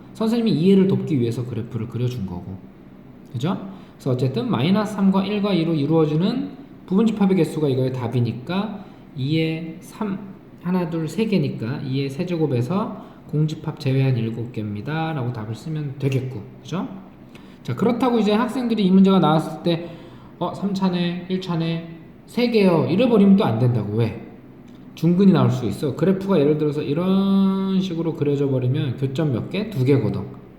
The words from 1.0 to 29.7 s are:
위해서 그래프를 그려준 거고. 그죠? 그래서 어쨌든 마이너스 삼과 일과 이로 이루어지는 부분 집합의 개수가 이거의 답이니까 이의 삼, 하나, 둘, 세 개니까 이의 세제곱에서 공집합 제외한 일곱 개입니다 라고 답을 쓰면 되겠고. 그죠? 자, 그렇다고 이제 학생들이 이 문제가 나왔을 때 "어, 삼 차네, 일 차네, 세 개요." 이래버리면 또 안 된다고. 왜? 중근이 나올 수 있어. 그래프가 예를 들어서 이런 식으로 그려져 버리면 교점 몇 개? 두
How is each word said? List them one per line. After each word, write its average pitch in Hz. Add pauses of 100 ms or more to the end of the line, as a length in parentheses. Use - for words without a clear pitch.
위해서 117
그래프를 110
그려준 120
거고. 90 (720)
그죠? 139 (360)
그래서 -
어쨌든 139
마이너스 190
삼과 190
일과 202
이로 165
이루어지는 160 (340)
부분 208
집합의 190
개수가 151
이거의 127
답이니까 127 (300)
이의 160
삼, - (500)
하나, 175
둘, 165
세 220
개니까 147
이의 135
세제곱에서 160 (220)
공집합 151
제외한 131
일곱 113
개입니다 139
라고 123
답을 110
쓰면 151
되겠고. 127 (200)
그죠? 190 (760)
자, 120
그렇다고 240
이제 208
학생들이 233
이 180
문제가 190
나왔을 156
때 170 (500)
"어, 170
삼 196
차네, 175
일 185
차네, 165 (260)
세 240
개요." 190
이래버리면 196
또 208
안 117
된다고. 107
왜? 110 (720)
중근이 180
나올 131
수 117
있어. 131
그래프가 190
예를 151
들어서 151
이런 190
식으로 165
그려져 143
버리면 127
교점 139
몇 123
개? 214
두 127